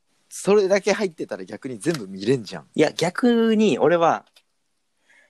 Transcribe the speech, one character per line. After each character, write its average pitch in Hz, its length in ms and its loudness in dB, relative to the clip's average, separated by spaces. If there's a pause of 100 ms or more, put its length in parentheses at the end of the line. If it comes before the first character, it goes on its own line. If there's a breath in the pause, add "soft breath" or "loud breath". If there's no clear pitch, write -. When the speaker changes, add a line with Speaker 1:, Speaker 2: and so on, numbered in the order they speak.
(280)
Speaker 1:
そ - 280 -2
れ 202 100 2
だ 190 140 2
け 202 120 -2
入 196 160 -2
っ - 20 -6
て 151 160 -12
た 104 100 -10
ら 95 80 -14
逆 101 240 -14
に 123 100 -12
全 151 160 -2
部 110 140 -10
見 95 160 -12
れ 131 120 2
ん 120 60 -8
じ 95 140 -14
ゃ 80 40 -12
ん。 - 140 -20
Speaker 2:
い - 60 -2
や、 156 120 4
逆 226 640 0
に 208 240 2
俺 156 180 4
は、 151 300 0 (1040 soft breath)